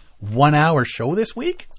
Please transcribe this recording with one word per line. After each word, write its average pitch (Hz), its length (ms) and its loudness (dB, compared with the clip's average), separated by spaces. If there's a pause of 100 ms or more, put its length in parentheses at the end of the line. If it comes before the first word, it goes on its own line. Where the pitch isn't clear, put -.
(200)
one 127 340 2
hour 147 300 4
show 123 300 -4
this 226 200 -4
week? 339 340 -6 (100)